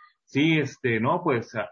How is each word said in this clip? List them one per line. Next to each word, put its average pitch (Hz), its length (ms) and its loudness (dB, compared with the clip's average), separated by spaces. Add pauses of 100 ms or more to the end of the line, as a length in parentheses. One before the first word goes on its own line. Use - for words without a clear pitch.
(220)
Sí, 156 380 2
este, 120 400 -2
no, 170 240 0
pues, 120 320 -2
a, 107 160 -2